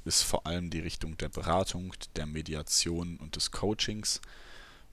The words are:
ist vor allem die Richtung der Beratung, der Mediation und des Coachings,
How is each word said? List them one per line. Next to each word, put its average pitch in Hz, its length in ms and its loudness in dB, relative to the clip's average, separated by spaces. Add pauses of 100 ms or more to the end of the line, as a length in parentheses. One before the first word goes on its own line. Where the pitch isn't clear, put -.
ist - 160 6
vor - 240 2
allem 87 240 0
die 82 100 -2
Richtung 78 380 -4
der 80 120 -2
Beratung, 90 640 2 (220)
der 78 120 -2
Mediation 82 920 0
und 76 180 -8
des - 160 0
Coachings, 107 680 0 (720)